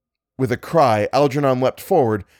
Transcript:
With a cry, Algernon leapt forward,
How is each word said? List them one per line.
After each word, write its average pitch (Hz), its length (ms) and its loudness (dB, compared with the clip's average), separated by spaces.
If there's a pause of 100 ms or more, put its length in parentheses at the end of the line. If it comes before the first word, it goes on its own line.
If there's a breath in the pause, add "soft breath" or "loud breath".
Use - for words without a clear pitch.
(380)
With 127 140 -2
a 120 40 -2
cry, 117 560 0
Algernon 135 480 0
leapt 127 200 -2
forward, 113 440 0 (160)